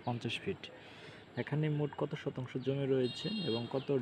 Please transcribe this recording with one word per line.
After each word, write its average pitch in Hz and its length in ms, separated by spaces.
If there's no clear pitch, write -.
পঞ্চাশ 120 380
ফিট। 95 180
এখানে 151 240
মোট 147 120
কত 147 100
শতাংশ 135 280
জমি 139 280
রয়েছে 127 340
এবং 113 120
কত 135 140